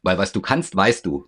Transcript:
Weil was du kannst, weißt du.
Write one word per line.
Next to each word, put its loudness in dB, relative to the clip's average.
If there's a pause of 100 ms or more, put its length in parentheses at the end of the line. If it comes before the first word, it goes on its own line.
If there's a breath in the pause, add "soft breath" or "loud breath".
Weil 2
was -2
du -2
kannst, -2
weißt 2
du. -6